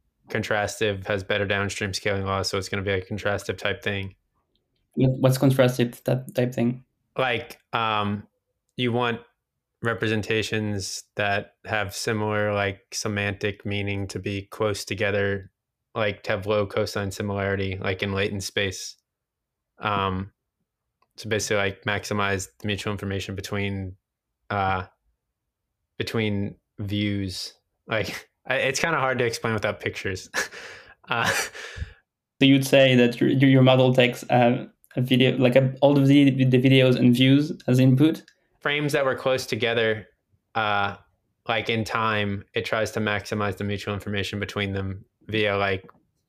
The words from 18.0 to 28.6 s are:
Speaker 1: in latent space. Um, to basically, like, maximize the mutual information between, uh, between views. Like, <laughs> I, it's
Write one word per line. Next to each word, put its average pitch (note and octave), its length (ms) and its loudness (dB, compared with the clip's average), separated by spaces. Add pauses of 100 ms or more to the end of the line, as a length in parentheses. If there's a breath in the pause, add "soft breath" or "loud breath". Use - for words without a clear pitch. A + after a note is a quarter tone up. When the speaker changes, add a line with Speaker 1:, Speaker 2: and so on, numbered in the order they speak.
Speaker 1:
in G2 100 -4
latent G2 300 -4
space. - 520 -6 (840)
Um, G2 520 -2 (840)
to - 100 -14
basically, G#2+ 300 -2
like, G2 280 -2
maximize G2 640 -2 (100)
the - 80 -8
mutual G#2 240 -4
information G2 420 -6
between, G2 640 -6 (560)
uh, F#2+ 320 0 (1120)
between G#2 560 -4 (240)
views. G2+ 800 -6 (320)
Like, - 500 -4
<laughs> - 80 -20
I, C3 120 -2
it's C3 220 0